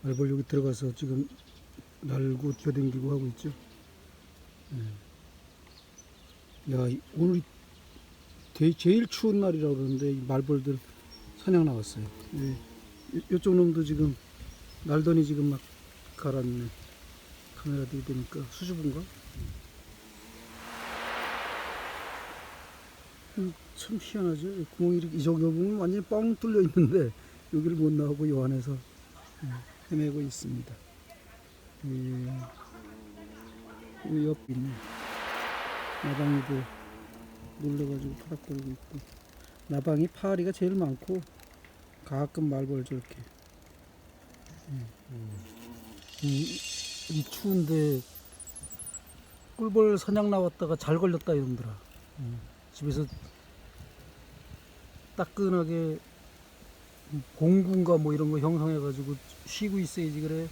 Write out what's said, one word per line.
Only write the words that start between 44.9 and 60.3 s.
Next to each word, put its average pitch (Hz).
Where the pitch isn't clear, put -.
음, 113
이, 143
이 151
추운데 156
꿀벌 214
사냥 208
나왔다가 175
잘 151
걸렸다 170
이놈들아. 127
예. -
집에서 147
따끈하게 165
공군가 175
뭐 151
이런 151
거 151
형성해가지고 143
쉬고 196
있어야지 156
그래. 160